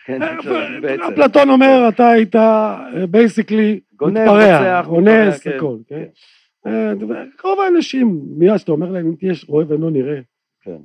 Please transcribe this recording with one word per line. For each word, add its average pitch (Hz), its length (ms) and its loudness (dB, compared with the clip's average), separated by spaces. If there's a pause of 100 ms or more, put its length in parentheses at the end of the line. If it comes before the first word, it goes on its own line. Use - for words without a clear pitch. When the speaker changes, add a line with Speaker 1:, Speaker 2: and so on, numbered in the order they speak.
Speaker 1:
כן, 131 160 -8
Speaker 2:
אה, 160 160 -6
Speaker 1:
עכשיו, 139 160 -8
Speaker 2:
ו-, - 280 -8
Speaker 1:
בעצם. 135 220 -6
Speaker 2:
אפלטון 285 460 2
אומר, 262 340 4
Speaker 1:
כן. 226 120 0
Speaker 2:
אתה 240 140 4
היית, 226 260 2
אה, 220 420 2 (260)
basically 214 920 0
Speaker 1:
גונב, 190 220 -2
Speaker 2:
מתפרע, 202 640 4
Speaker 1:
רוצח, 151 100 -6
Speaker 2:
אונס, 175 180 2 (280)
Speaker 1:
מתפרע, - 160 -10
כן, 135 60 -8
Speaker 2:
הכל, 131 200 -6 (100)
כן? 151 160 -12 (600)
Speaker 1:
כן. 214 60 -10
Speaker 2:
אה, 220 300 -4
ורוב 269 600 -6
האנשים, 269 640 0 (160)
מיד 185 200 4
שאתה 170 140 -6
אומר 170 200 -2
להם, 180 160 -6
"אם 165 80 -4
תהיה 185 180 -4 (140)
רואה 151 200 -2
ואינו 156 220 -4
נראה", 139 300 -4 (460)
Speaker 1:
כן. 82 200 -16